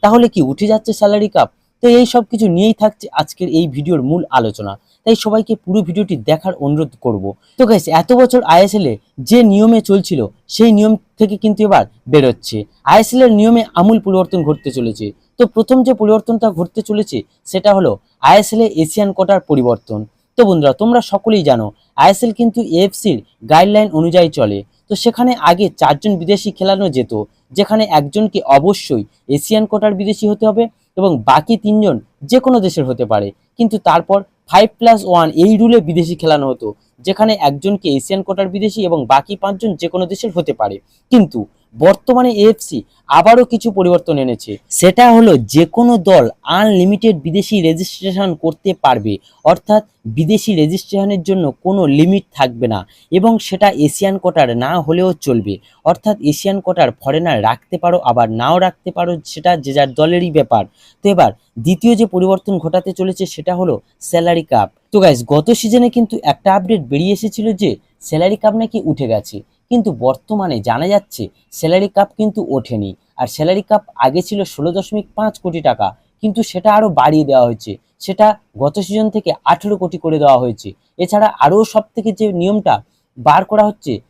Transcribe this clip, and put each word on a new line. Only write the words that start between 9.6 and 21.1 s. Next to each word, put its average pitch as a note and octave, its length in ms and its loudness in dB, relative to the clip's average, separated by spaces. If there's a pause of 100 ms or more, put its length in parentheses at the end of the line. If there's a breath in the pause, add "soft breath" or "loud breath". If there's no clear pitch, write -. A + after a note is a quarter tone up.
চলছিল, F#3+ 400 0 (260)
সেই A3+ 240 4
নিয়ম G#3+ 220 4 (240)
থেকে G#3 200 0
কিন্তু G#3 260 -2
এবার F#3+ 200 4 (240)
বেরোচ্ছে। B2+ 500 0 (280)
আইএসএল A3 380 2
এর B3 100 6
নিয়মে A3+ 280 4 (120)
আমূল G#3 260 4
পরিবর্তন F#3 440 -2
ঘটতে D3+ 280 -4
চলেছে। A#2 340 -6 (300)
তো - 120 2
প্রথম A3+ 360 0
যে B3+ 120 2
পরিবর্তনটা A3 560 0
ঘটতে F3 300 -6
চলেছে, G#3 360 -6 (300)
সেটা F#3+ 260 -2
হলো F#3 180 2 (320)
আইএসএল G3+ 400 4
এ A3+ 40 2 (140)
এশিয়ান G3+ 320 -2
কোটার F#3+ 340 0
পরিবর্তন। A#2+ 520 -2 (380)
তো B3 80 4
বন্ধুরা, D3+ 360 2
তোমরা A#3 200 2
সকলেই G3+ 420 -2